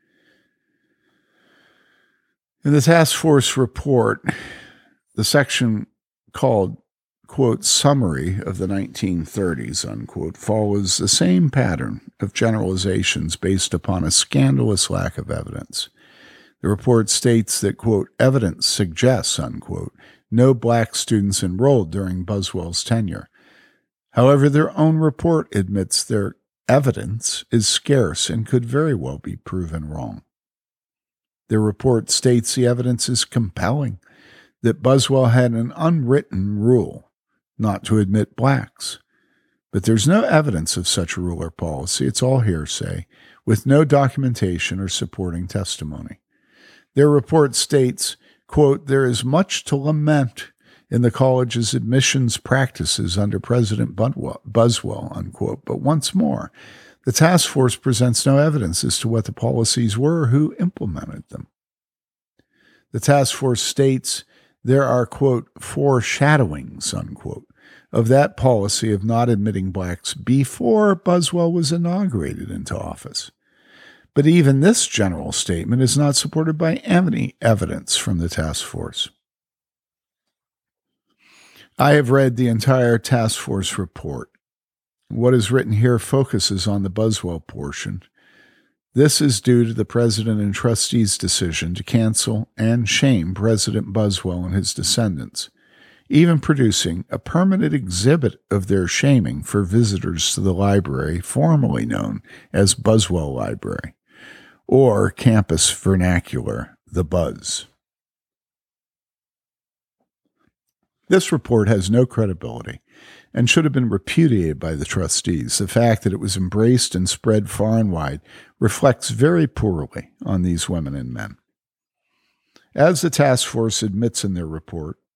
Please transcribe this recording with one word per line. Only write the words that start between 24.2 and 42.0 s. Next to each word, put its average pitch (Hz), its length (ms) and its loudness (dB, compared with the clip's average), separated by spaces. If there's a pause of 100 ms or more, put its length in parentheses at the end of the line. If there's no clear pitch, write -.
their 156 300 0
own 160 200 4
report 156 560 0
admits 98 500 -2
their 104 320 -4 (320)
evidence 117 840 -2
is 113 160 2
scarce - 600 0
and 110 180 -4
could 120 180 0
very 139 300 -2
well 71 240 -6
be - 180 -12
proven 82 520 -8
wrong. 64 340 -12 (1300)
Their 110 120 0
report 110 500 0
states 120 440 2
the 123 120 2
evidence 120 420 0
is 123 160 -2
compelling, 113 760 -4 (640)
that 113 200 0
Buswell 131 440 4
had 120 260 4
an 117 220 -2
unwritten 127 840 0
rule 117 500 2 (480)
not 101 280 -2
to 110 120 2
admit 104 380 0
blacks. - 640 -4 (720)
But 101 100 -2
there's 110 240 2
no 202 160 4
evidence 143 540 0
of 90 100 -4
such - 300 -2
rule 87 260 -6
or 82 80 -8
policy. 76 560 -4